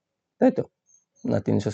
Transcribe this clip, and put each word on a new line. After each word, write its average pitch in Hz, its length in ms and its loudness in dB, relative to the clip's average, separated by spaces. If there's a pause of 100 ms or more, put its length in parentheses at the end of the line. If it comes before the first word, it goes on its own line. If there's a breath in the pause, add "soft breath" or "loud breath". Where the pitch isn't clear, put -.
(400)
তাই 254 180 4
তো? - 60 -2 (600)
না, 117 140 0 (100)
তিনশো 107 260 0